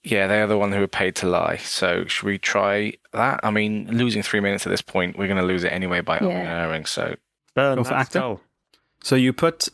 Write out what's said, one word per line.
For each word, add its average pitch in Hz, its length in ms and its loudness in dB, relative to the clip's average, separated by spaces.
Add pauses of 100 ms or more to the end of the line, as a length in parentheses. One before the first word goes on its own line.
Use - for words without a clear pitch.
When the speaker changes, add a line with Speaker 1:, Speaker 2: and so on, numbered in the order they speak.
Speaker 1:
Yeah, 98 260 2
they 104 120 4
are 107 60 2
the 107 100 4
one 101 160 2
who 101 100 2
are 98 60 2
paid 92 280 0
to 95 100 -2
lie. 85 320 2
So 90 480 -2
should - 180 -4
we 101 140 0
try 104 560 0 (180)
that? 117 300 0
I 107 80 2
mean, 107 360 0 (120)
losing 117 240 0
three - 180 0
minutes 98 260 -2
at 95 40 -2
this 95 100 0
point, 90 380 -2
we're 98 100 -2
gonna 95 140 0
lose 90 200 2
it 87 120 0
anyway 90 260 -2
by - 160 -2
upping 185 140 0
Speaker 2:
Yeah. 180 100 -4
Speaker 1:
and 175 80 -6
erring, - 380 -4
so - 300 -6 (380)
Speaker 3:
Burn 135 220 2
Speaker 4:
Go 123 80 0
for 123 60 -6
Speaker 3:
that 135 80 0
Speaker 4:
actor. 131 220 0
Speaker 3:
skull. 120 200 -4 (600)
Speaker 4:
So - 140 0
you 127 180 4
put, - 400 0